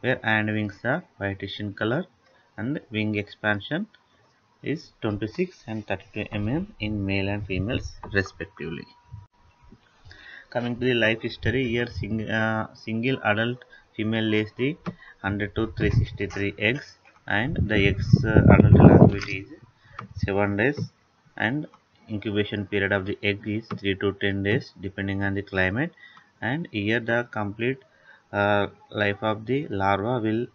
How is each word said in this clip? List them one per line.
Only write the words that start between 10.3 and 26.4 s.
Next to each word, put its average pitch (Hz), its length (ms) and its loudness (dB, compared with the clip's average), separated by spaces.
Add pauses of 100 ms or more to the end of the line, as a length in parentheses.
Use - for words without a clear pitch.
Coming 120 300 -4
to 123 60 -2
the 127 80 2
life 110 280 2
history, 120 460 -2
here 120 200 -2
sing-, 107 420 -6
uh, 110 460 -2
single 117 500 -4
adult 113 320 0 (400)
female 110 260 0
lays 107 320 0
the 139 220 -2 (440)
hundred 101 340 -4
to 110 220 -2
three 107 140 2
sixty-three 101 680 -2
eggs, 113 380 -2 (320)
and 113 340 0
the 107 140 0 (120)
eggs, 101 200 0 (180)
uh, 110 160 6 (120)
adult 98 200 8
language - 560 10
is 95 180 -8 (680)
seven 101 420 0
days, 131 220 2 (580)
and 135 300 -2 (420)
incubation 104 580 -2
period 98 240 0
of 98 140 0
the 101 180 -4
egg 101 240 -2
is 107 180 -4 (120)
three 98 180 -2
to 98 180 -2
ten 98 300 -4
days 107 360 -2
depending 98 440 -6
on 98 100 -2
the 101 80 -4
climate. 98 500 -2 (500)